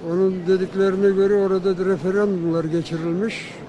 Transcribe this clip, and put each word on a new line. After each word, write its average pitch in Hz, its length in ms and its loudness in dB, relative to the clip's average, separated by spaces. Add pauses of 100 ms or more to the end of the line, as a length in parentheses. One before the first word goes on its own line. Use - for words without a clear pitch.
(100)
Onun 185 360 0
dediklerine 190 640 2
göre 196 240 4
orada 190 440 2
da 185 60 -2
referandumlar 180 800 0
geçirilmiş. 165 880 -4 (140)